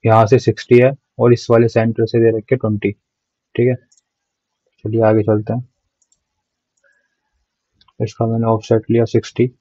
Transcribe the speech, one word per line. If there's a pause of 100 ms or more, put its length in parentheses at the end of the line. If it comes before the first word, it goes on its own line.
यहाँ
से
सिक्सटी
है, (280)
और
इस
वाले
center
से
दे
रखे
ट्वेंटी,
ठीक
है। (1080)
चलिए
आगे
चलते
हैं। (2250)
इसका
मैंने
offset
लिया
सिक्सटी